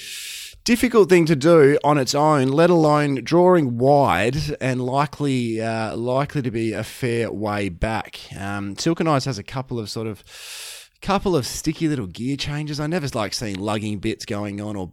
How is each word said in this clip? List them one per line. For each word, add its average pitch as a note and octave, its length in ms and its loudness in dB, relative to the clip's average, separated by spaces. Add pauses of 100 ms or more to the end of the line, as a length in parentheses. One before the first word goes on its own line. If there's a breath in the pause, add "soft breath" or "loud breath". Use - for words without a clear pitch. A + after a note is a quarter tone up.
(640 loud breath)
difficult A3+ 440 4
thing F3 180 8
to D#3+ 100 4
do D3 480 8
on D3 140 4
its C3 180 0
own, C#3+ 320 4
let D#3+ 200 4
alone D3 540 4
drawing E3 560 4
wide B2+ 580 4 (240)
and B2+ 240 -2
likely, C3 760 -2
uh, A2+ 360 -4
likely B2+ 460 -2
to A#2+ 80 -4
be A2+ 220 -2
a G#2 100 -4
fair A#2 480 -4
way G#2 380 -4
back. G#2+ 500 -6 (180)
Um, G2+ 400 -8
Silken E3+ 300 -2
Eyes C#3+ 200 2
has A#2+ 120 -6
a G2+ 60 -12
couple C3 340 -8
of G#2 100 -8
sort A2 200 -8
of, G#2 160 -12 (760 loud breath)
couple G3 360 0
of A#2+ 100 0
sticky - 400 -4
little B2 220 -4
gear A#2 280 -6
changes. D3 440 -6
I D3+ 80 -4
never D#3+ 260 -4
like G#2 180 -4
seeing G#2 220 -6
lugging G#2 460 -4
bits A2 240 -6
going G#2 360 -8
on, G#2 140 -10
or, F#2 180 -8